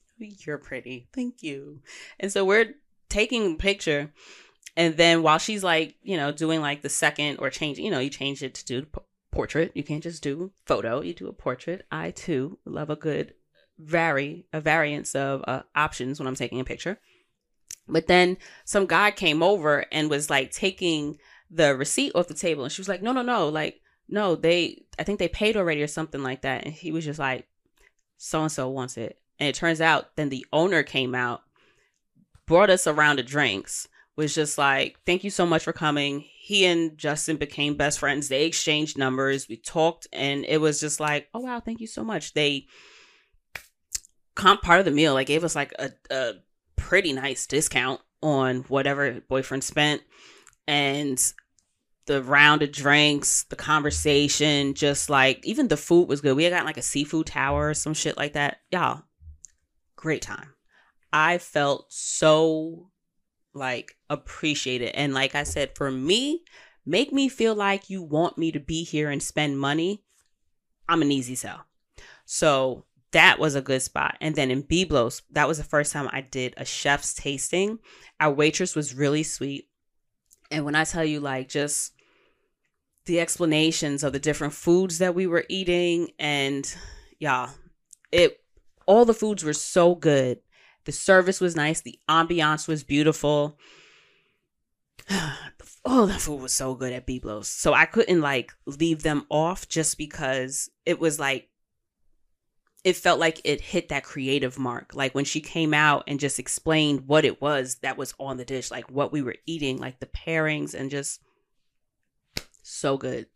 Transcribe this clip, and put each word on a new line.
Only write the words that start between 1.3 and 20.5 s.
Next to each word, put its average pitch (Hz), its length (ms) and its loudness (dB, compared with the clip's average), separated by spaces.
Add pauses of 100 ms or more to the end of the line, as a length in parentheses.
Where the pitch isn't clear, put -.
you." 147 380 -12 (400)
And 196 100 -4
so 196 140 0
we're 220 300 4 (340)
taking 214 440 0
a 156 40 -10
picture. 156 560 -2 (640)
And 165 180 4
then 165 280 6
while 156 160 6
she's, 214 220 -4
like, 165 400 0
you 190 140 -4
know, 147 160 0
doing, 160 300 0
like, 147 200 -4
the - 80 -6
second 147 500 0
or 143 100 -2
change, 143 300 -6
you 214 120 -4
know, 151 80 0
you 135 100 -2
change 139 320 -8
it 131 140 -8
to - 100 -18
do 131 180 -6
p-, - 180 -14 (300)
portrait. 151 440 -2
You 143 80 -6
can't 151 200 -8
just 165 200 -10
do 160 300 -6 (120)
photo. 113 360 -2
You 175 120 -8
do 185 140 -14
a - 60 -12
portrait. 165 580 -8
I, 160 200 -6
too, 147 520 -4
love 151 260 -8
a 151 60 -4
good 156 380 -6 (440)
vary, 156 760 0
a 156 80 -6
variance 151 540 0
of, 139 320 -4
uh, 131 160 -4 (120)
options 147 420 -2
when 139 100 -6
I'm 131 80 -6
taking 127 260 -6
a 127 40 -8
picture. - 320 -8 (880)
But 160 220 -2
then 180 300 4 (260)
some 196 220 0
guy 185 260 4
came 165 320 2
over 156 480 2
and 156 180 0
was, 147 200 -2
like, 135 220 0